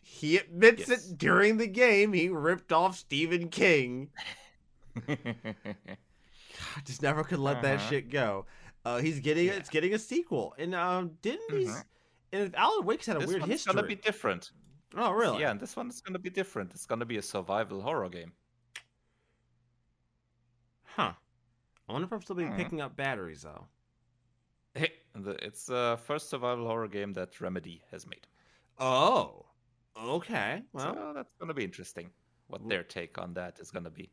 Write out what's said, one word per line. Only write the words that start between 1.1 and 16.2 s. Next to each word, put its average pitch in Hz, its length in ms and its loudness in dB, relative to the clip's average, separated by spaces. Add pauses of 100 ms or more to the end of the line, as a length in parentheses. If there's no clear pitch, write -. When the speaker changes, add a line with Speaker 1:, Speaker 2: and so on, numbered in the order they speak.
Speaker 1:
it 151 60 -10
during 202 380 6
the 226 120 2
game. 214 440 6
He 175 160 4
ripped 170 460 0
off 180 240 4
Stephen 165 500 0
King. 143 640 4 (840)
Speaker 2:
<laughs> 120 120 -8
Speaker 1:
God, - 1800 -10
just 131 160 -8
never 147 220 2
could 170 160 -2
let 139 220 0
that 139 180 2
Speaker 2:
Uh-huh. 107 100 -4
Speaker 1:
shit 135 200 -2
go. 110 360 0 (400)
Uh, - 140 0
he's 151 200 0
getting, 151 280 2
Speaker 2:
Yeah. 196 60 2
Speaker 1:
it's 196 160 -6
getting 170 240 2
a 220 60 0
sequel. 185 580 -2
And, 175 180 -4
um, 180 460 0
didn't 415 300 -4
these, 381 180 0
Speaker 2:
Mm-hmm. - 120 -8 (520)
Speaker 1:
and 196 220 -2
Alan 320 300 4
Wake's - 200 -2
had 214 120 -2
a - 20 0
Speaker 2:
This 180 100 0
Speaker 1:
weird 180 120 0
Speaker 2:
one's 180 120 -2
Speaker 1:
history. 202 200 0
Speaker 2:
gonna 208 140 2
be 202 80 -2
different. 113 560 -2 (440)
Speaker 1:
Oh, 208 160 2
really? 196 300 2
Speaker 2:
Yeah, 139 100 4
and 101 80 -2
this - 160 -10
one's 247 260 -8
gonna 185 180 -6
be 185 100 -8